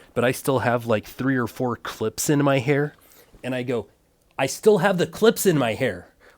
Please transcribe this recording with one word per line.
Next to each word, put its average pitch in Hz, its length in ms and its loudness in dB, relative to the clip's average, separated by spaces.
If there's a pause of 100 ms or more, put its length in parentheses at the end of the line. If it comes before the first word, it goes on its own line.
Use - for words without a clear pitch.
(140)
but 120 120 0
I 127 60 4
still 131 280 -2
have, 120 260 0
like, 107 200 0
three 131 320 -4
or 120 100 0
four 120 280 -4
clips - 540 -6
in 143 140 2
my 139 160 2
hair. 143 360 0 (480)
And 127 120 -6
I 127 80 -6
go, 123 240 -4 (500)
I 135 100 0
still 208 320 2
have 190 180 2
the 170 100 0
clips - 380 2
in 180 120 4
my 120 160 0
hair. 95 360 -4 (280)